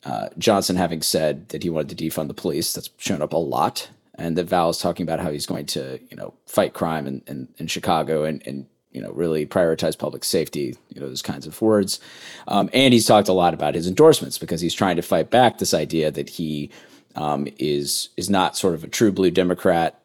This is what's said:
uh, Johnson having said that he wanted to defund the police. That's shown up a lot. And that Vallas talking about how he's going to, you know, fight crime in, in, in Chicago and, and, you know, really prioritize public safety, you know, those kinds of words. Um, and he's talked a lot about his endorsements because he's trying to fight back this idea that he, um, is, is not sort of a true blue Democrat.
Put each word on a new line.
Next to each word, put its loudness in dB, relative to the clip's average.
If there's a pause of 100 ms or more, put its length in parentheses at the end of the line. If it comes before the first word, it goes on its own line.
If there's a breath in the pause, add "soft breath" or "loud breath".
uh, -6
Johnson 2
having 0
said -2
that -8
he -2
wanted -4
to -6
defund -4
the -10
police. -4
That's -10
shown -4
up -4
a 2
lot. -2 (300)
And -2
that 0
Vallas 2
talking -2
about -2
how -4
he's -6
going -6
to, -8 (120)
you -20
know, -14 (100)
fight 0
crime -2
in, -8
in, -12 (100)
in -10
Chicago 0
and, -4
and, -10 (240)
you -12
know, -10
really -2
prioritize 0
public -8
safety, -2 (140)
you -16
know, -10
those -10
kinds -8
of -16
words. 2 (480 loud breath)
Um, 0
and 6
he's 6
talked 6
a 2
lot 4
about -2
his -2
endorsements 6
because -6
he's -2
trying 2
to -2
fight 0
back 6
this -2
idea 0
that -8
he, -6 (460 loud breath)
um, -2 (100)
is, -4
is -6
not 2
sort 0
of -10
a -14
true 2
blue 2
Democrat. 2